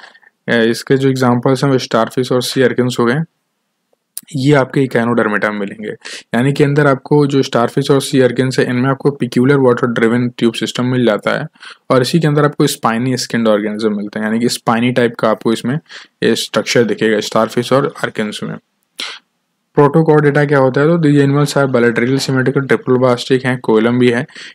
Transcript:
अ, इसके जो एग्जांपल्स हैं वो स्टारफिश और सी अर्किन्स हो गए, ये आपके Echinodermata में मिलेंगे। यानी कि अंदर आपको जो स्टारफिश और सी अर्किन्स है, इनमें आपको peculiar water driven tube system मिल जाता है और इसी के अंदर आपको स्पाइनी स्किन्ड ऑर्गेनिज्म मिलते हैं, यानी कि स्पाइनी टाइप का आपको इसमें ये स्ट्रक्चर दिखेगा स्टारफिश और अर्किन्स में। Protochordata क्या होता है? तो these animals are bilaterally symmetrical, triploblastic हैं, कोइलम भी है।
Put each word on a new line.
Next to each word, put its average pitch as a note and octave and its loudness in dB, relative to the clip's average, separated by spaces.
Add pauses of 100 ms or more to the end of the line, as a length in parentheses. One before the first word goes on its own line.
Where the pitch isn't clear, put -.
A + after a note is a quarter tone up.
(480)
अ, A#2+ 0
इसके A#2 0
जो C3+ 0
एग्जांपल्स B2+ 0
हैं C#3 2
वो C3+ 2
स्टारफिश B2 -2
और B2+ 0
सी C3 -2
अर्किन्स B2 0
हो A#2+ 2
गए, A#2+ 0 (1160)
ये C#3 2
आपके C3+ 2
Echinodermata A#2 0
में G#2 -6
मिलेंगे। G#2 -10 (440)
यानी C3 2
कि C#3+ 2
अंदर C#3+ 2
आपको C#3+ 2
जो C#3 0
स्टारफिश B2+ 0
और C#3 4
सी C3 0
अर्किन्स B2+ 0
है, C3 2
इनमें B2+ 0
आपको C#3 -2
peculiar B2+ 2
water A#2+ 2
driven A#2+ 0 (120)
tube A2+ 2
system - -6
मिल B2+ 0
जाता G#2+ 0
है D3 -8 (440)
और C3 4
इसी D#3+ 0
के D#3 0
अंदर D3 2
आपको D3 0
स्पाइनी B2 -2
स्किन्ड A#2 -2
ऑर्गेनिज्म G#2+ -2
मिलते G#2 -8
हैं, G#2+ -4
यानी A2 -2
कि A#2 0
स्पाइनी A#2+ -2
टाइप A#2+ 0
का A2+ 0
आपको A2+ -2
इसमें A#2+ -4 (440)
ये A2+ 2
स्ट्रक्चर - 0
दिखेगा G#2+ 0
स्टारफिश A2+ -2
और C#3 0
अर्किन्स A2 -6
में। G#2+ -8 (1200)
Protochordata D3 4
क्या C#3+ 2
होता C3 2
है? D3 2
तो E3+ 2
these C#3+ 4
animals C#3+ 0
are C#3 0
bilaterally A#2+ 0
symmetrical, C3 0
triploblastic B2+ 0
हैं, B2+ -2
कोइलम A#2 2
भी B2 4
है। A#2+ 0 (280)